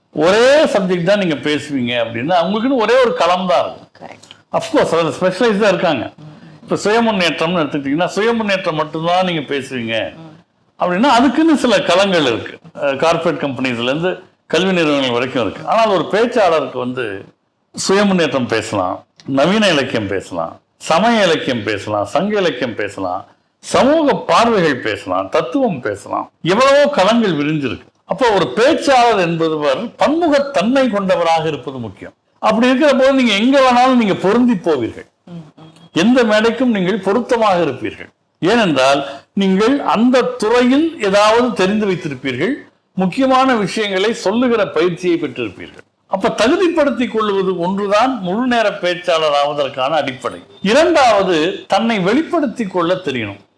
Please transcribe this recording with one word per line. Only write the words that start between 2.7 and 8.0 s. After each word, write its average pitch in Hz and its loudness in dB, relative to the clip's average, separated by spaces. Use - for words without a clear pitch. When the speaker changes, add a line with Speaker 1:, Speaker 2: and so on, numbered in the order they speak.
Speaker 1:
ஒரே 233 2
ஒரு 226 2
களம் 180 0
தான் 165 2
இருக்கும். - -8
Speaker 2:
கரெக்ட். - -14
Speaker 1:
Of 165 -2
course, 233 2
அதுல 165 0
ஸ்பெஷலைஸ் 190 0
தான் 214 2
இருக்காங்க. 175 0
இப்ப - -4
சுய 220 0
முன்னேற்றம்னு 175 0
எடுத்துக்கிட்டீங்கன்னா, 143 -2